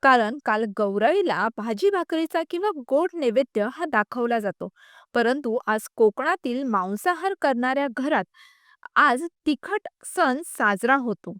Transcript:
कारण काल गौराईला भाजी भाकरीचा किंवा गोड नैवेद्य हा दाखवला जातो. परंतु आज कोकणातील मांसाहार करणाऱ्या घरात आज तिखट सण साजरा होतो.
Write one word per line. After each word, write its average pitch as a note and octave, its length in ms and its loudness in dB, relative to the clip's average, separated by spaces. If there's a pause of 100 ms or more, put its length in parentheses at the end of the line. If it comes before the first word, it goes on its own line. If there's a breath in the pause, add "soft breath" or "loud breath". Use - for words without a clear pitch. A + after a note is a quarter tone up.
कारण B3+ 420 4
काल A3 200 0 (140)
गौराईला G#3+ 760 2
भाजी A3+ 340 0
भाकरीचा E4 600 -2
किंवा F#4 200 -2 (200)
गोड D#4 240 2
नैवेद्य A#3+ 580 0
हा E4 120 -8
दाखवला A#3+ 540 -2
जातो. F#3+ 300 -6 (460 soft breath)
परंतु A#3+ 520 0
आज G#3+ 140 0 (160)
कोकणातील B3+ 680 0
मांसाहार C4+ 800 -2
करणाऱ्या C4+ 440 0 (100)
घरात C4 280 0 (720 soft breath)
आज C4 260 4 (240)
तिखट F4+ 420 -4 (160)
सण D4 420 0
साजरा A#3 500 0
होतो. A#3+ 440 -6